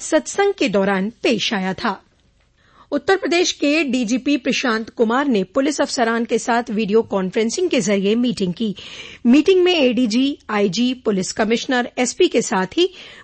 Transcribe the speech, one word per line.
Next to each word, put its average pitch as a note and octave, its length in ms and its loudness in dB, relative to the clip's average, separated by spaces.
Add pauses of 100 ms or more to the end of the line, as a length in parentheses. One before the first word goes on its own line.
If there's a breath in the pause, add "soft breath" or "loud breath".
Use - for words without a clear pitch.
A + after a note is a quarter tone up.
सत्संग G4 520 0
के D4 160 -2
दौरान G3 420 0 (120)
पेश A#3 300 0
आया F#3+ 220 -2
था। G3+ 260 -6 (920 soft breath)
उत्तर F#4+ 260 0
प्रदेश E4+ 360 0
के D#4 300 0
डीजीपी B3+ 540 0
प्रशांत A3+ 520 -2
कुमार B3 380 0
ने G#3 180 2
पुलिस C#4 360 -2
अफसरान A#3 440 0
के A#3 140 -2
साथ A#3+ 320 -2
वीडियो G#3+ 320 2
कॉन्फ्रेंसिंग A3 640 -2
के C4 120 0
जरिए G3+ 340 0
मीटिंग G3 380 -2
की। G#3+ 200 -4 (520 loud breath)
मीटिंग D#4 380 6
में F4+ 100 4
एडीजी, B3+ 640 2 (120)
आईजी, G#3+ 460 0
पुलिस G3 360 -2
कमिश्नर, A#3+ 640 -2
एसपी B3+ 300 0
के A#3 140 0
साथ F#3+ 360 -2
ही F4+ 120 2 (340 loud breath)